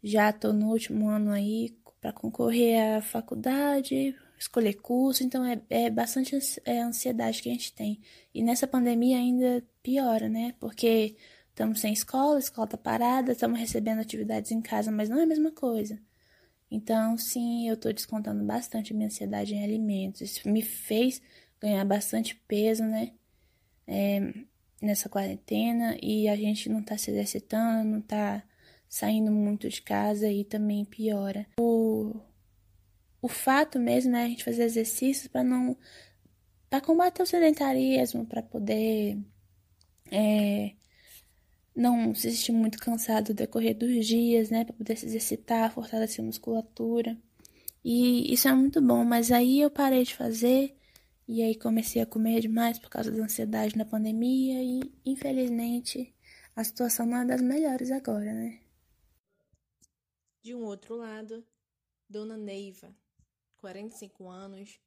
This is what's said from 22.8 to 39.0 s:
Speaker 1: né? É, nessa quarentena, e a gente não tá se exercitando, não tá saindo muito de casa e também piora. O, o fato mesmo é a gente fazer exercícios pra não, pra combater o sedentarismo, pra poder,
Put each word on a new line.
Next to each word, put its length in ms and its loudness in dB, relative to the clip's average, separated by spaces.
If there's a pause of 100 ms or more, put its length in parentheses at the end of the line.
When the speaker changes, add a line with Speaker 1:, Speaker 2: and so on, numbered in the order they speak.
Speaker 1:
né? 300 -4 (720)
É, 320 0 (640)
nessa 260 -2
quarentena, 960 -2
e 260 0
a 80 2
gente 320 -2
não 160 -2
tá 140 -6
se 120 -6
exercitando, 800 -2
não 120 -2
tá 420 -4 (460)
saindo 420 0
muito 380 0
de 120 -10
casa 480 0
e 140 -2
também 400 -2
piora. 640 -4 (100)
O, 640 2 (1000)
o 80 -4
fato 500 2
mesmo 380 2
é 80 0
a 20 -2
gente 160 -6
fazer 200 0
exercícios 640 0
pra 120 -2
não, 360 0 (920)
pra 120 0
combater 420 4
o 20 2
sedentarismo, 1000 2
pra 180 -6
poder, 760 -2 (920)